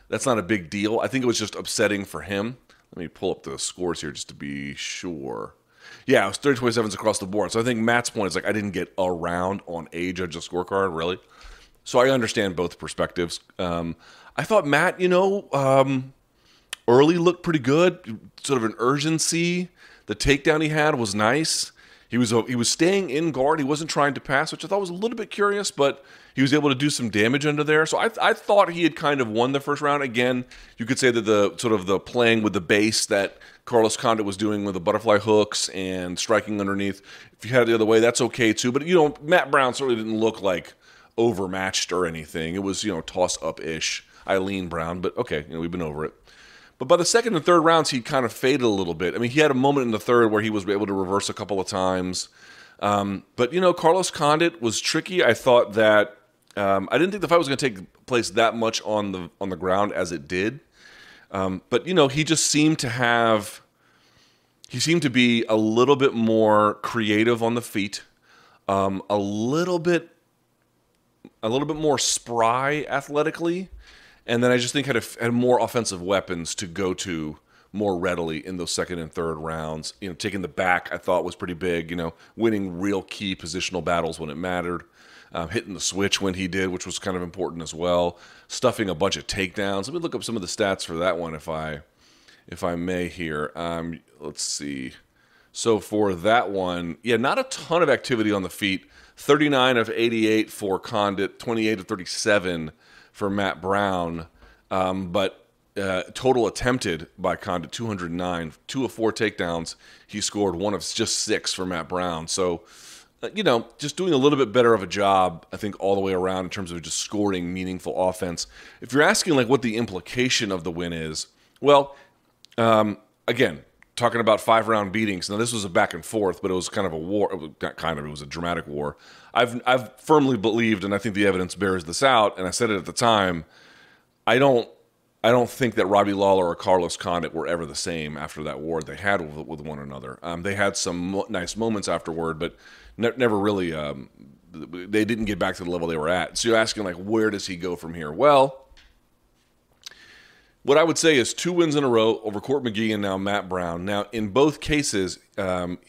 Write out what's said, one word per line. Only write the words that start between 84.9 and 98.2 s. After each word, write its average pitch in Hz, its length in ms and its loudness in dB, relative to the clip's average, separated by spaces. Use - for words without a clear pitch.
Um, 82 160 -6
hitting 101 260 -6
the 78 60 -12
switch 95 400 -2
when 95 140 -2
he 95 120 -4
did, 92 220 -2
which 90 180 -6
was 92 120 -8
kind 92 180 -4
of 90 60 -4
important 85 400 -8
as 78 120 -12
well. 87 440 0
Stuffing 117 420 -2
a 87 60 -2
bunch 85 220 0
of 71 100 -10
takedowns. 98 600 -4
Let 139 80 -12
me 175 60 -4
look 160 140 -6
up 104 100 -6
some 117 120 -6
of 101 60 -6
the 85 60 -10
stats 98 380 -2
for 85 80 -8
that 85 240 0
one, 82 160 -8
if 78 140 -12
I, 78 320 -6
if - 160 -12
I 87 140 -2
may 90 320 -4
here. 78 460 -6
Um, 85 460 -8
let's 76 220 -10
see. 69 500 -8
So 110 280 0
for 104 340 0
that 98 360 2
one, 90 520 -4
yeah, 117 140 2
not 143 220 0
a 262 60 -2
ton 170 380 -2
of 147 80 4
activity 110 420 2